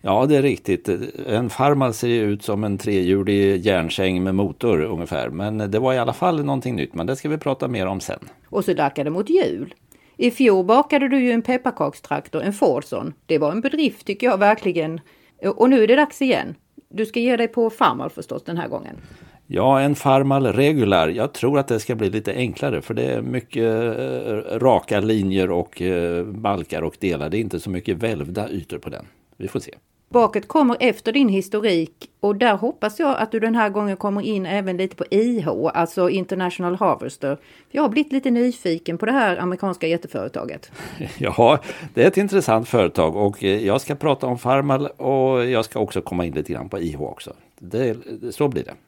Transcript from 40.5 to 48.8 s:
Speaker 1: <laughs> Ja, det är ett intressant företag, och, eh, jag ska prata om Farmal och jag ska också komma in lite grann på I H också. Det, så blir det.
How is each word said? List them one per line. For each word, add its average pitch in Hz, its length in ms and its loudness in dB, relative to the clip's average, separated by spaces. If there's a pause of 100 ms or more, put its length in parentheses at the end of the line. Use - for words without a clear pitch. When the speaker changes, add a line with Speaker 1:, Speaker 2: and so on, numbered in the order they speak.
Speaker 1:
<laughs> - 200 -10
Ja, 117 420 4 (340)
det 120 100 4
är 160 40 8
ett 180 100 4
intressant 180 500 2
företag, 87 480 2
och, 101 280 0
eh, 101 220 0
jag 104 160 2
ska 147 140 -8
prata 139 320 -2
om 123 100 -2
Farmal 139 500 0
och 131 580 0
jag 117 200 0
ska - 140 -8
också 98 220 -2
komma 87 240 -4
in 78 80 -6
lite 76 200 -4
grann 62 160 -8
på 98 100 -8
I 85 120 -4
H 71 180 -8
också. - 240 -16 (260)
Det, 113 380 -4 (340)
så 147 160 -2
blir 95 160 -2
det. - 100 -14 (140)